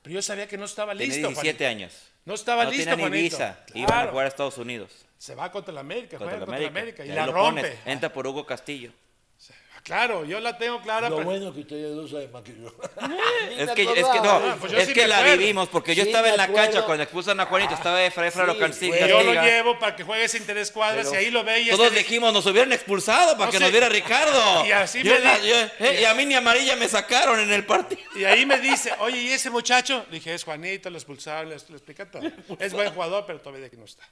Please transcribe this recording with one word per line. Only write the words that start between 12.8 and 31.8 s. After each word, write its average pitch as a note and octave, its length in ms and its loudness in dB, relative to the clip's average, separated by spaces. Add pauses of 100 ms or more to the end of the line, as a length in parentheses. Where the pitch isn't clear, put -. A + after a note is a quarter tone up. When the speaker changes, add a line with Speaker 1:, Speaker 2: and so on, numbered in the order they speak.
Speaker 3:
Ni A#3+ 120 -10
Speaker 2:
Es - 60 -2
Speaker 3:
me A#3+ 80 -4
Speaker 2:
que, G3+ 80 2
es - 100 2
que E3+ 80 4
Speaker 3:
acordaba. A3 440 4
Speaker 2:
no, B3 60 0
Speaker 1:
Ah, G#3+ 80 -6
pues F#3 140 -6
yo A3 40 2
Speaker 2:
es C4+ 100 4
Speaker 1:
sí C#4 60 -2
Speaker 2:
que A#3 100 6
Speaker 1:
me A3 40 6
Speaker 2:
la G#3 120 4
Speaker 1:
acuerdo. C#4+ 180 6
Speaker 2:
vivimos, G3 320 2
porque E3 260 0
yo F#3+ 80 4
Speaker 3:
Sí, G#3 60 2
Speaker 2:
estaba A3+ 180 4
Speaker 3:
me A3 40 6
Speaker 2:
en G#3 60 4
la F#3+ 100 4
cancha G#3 160 4
Speaker 3:
acuerdo. G#3+ 220 2
Speaker 2:
cuando D3+ 180 0
expulsan F#3 360 -2
a F#3 60 2
Juanito, F#3 300 0
estaba F3 280 0
Efra, F3 240 0
Efra F3+ 160 0
Speaker 3:
Ah, F3+ 40 4
Speaker 2:
lo E3+ 80 2
Speaker 3:
sí, - 40 -6
Speaker 2:
castiga. E3+ 380 0
Speaker 3:
fue. F3+ 100 4
Speaker 1:
Yo G#3+ 160 8
lo A#3 180 4
llevo A#3 380 4
para G#3+ 160 -2
que F#3 80 -12
juegue A3 220 -2
ese A3+ 120 -4
interescuadras G#3+ 680 -2
Speaker 3:
Pero F#3+ 140 0
Speaker 1:
y G#3+ 40 2
ahí A#3 60 -2
lo A#3 140 0
ve A3+ 160 2
y A3+ 80 0
Speaker 2:
Todos A3+ 180 6
Speaker 1:
este A3 120 4
Speaker 2:
dijimos, A3+ 340 2
"Nos G3 140 0
hubieran A#3+ 260 4
expulsado A3+ 600 2
para B3+ 120 0
Speaker 1:
No, A#3 60 -2
Speaker 2:
que G3 60 0
Speaker 1:
sí. C#4+ 60 4
Speaker 2:
nos F#3 80 4
viera A#3 180 6
Ricardo". A3 760 4
Speaker 1:
Y G#3 80 2
así F#3+ 280 2
Speaker 2:
Yo G3+ 120 4
Speaker 1:
me B3+ 80 6
Speaker 2:
la, B3 180 4
Speaker 1:
di- G#3 80 -2
Speaker 2:
yo, A#3 80 4 (240)
eh, B3+ 220 2
y A3+ 40 4
a A3 80 4
mí C4+ 120 2
ni C#4 100 0
amarilla B3+ 400 2
me A#3 140 0
sacaron A#3 500 2
en G#3 120 0
el G3+ 140 0
partido. - 360 -2 (140)
Speaker 1:
Y F#3+ 100 -4
ahí A3+ 200 4
me C4+ 140 2
dice, B3 400 -2
"Oye, A#3+ 220 -2
¿y B3 100 -4
ese C4 180 -4
muchacho?". A#3+ 600 0
Le E3 80 -14
dije, D#3+ 160 -10
"Es E3+ 100 -10
Juanito, F3+ 460 -10
lo E3+ 80 -14
expulsaron, D3+ 520 -12
le, D3+ 60 -12
le D3 220 -20
explica D#3 320 -18